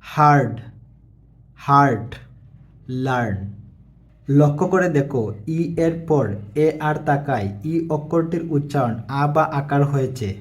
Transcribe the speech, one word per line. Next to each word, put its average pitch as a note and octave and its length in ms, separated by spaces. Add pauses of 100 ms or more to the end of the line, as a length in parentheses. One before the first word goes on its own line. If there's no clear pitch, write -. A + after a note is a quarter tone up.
হার্ড, C#3+ 520 (1040)
হার্ট, C#3+ 500 (920)
লার্ন। A#2+ 340 (880)
লক্ষ্য C#3+ 380
করে F3+ 220
দেখো, C#3 340 (260)
ই D#3+ 120 (160)
এর E3 180 (140)
পর C#3 180 (280)
এ D3+ 120 (140)
আর D3+ 160 (100)
তাকায় D3 420 (160)
ই D#3+ 100 (160)
অক্ষরটির E3 600
উচ্চারণ C#3 440 (140)
আ C#3 140 (120)
বা D#3 100 (160)
আকার C#3+ 240
হয়েছে। C3 440 (120)